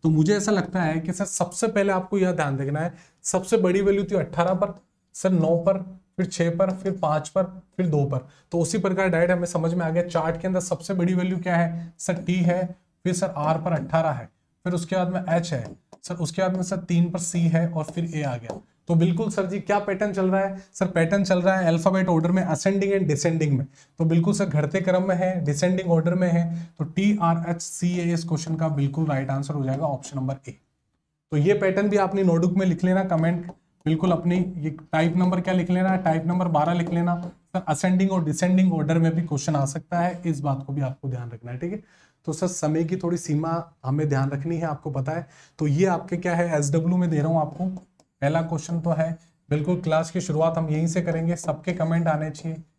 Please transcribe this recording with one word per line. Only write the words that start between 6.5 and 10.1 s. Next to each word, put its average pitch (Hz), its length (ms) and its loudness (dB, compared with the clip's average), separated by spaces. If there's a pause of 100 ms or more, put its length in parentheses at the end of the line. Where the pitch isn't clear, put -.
पर, 185 160 2
फिर 190 260 -4
पाँच 151 300 0
पर, 190 160 0 (320)
फिर 185 120 2
दो 147 180 4
पर। 131 200 -4 (260)
तो 170 60 0
उसी 170 200 0
प्रकार 190 300 0
डायरेक्ट 175 240 4
हमें 175 160 0
समझ 165 260 0
में 180 120 0
आ 160 40 -2
गया 170 140 0
चार्ट 165 360 -2